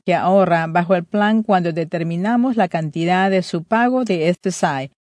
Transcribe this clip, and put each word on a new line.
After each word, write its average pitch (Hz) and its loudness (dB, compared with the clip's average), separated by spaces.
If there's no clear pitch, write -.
que 175 0
ahorra 170 2
bajo 170 0
el 175 0
plan 214 0
cuando 180 0
determinamos 175 -2
la 196 2
cantidad 170 0
de 185 2
su 170 -6
pago 247 0
de 170 0
S 175 0
S 185 -2
I. 139 -4